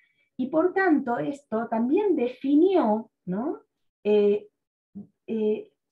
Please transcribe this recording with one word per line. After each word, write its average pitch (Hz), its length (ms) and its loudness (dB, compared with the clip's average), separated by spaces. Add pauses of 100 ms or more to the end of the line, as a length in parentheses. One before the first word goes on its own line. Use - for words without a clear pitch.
(380)
y 254 100 -4
por 339 260 0
tanto 302 460 0
esto 277 500 -6
también 294 460 0
definió, 269 960 2 (160)
¿no? 247 360 -6 (420)
Eh, 208 460 2 (760)
eh, 214 460 -4 (200)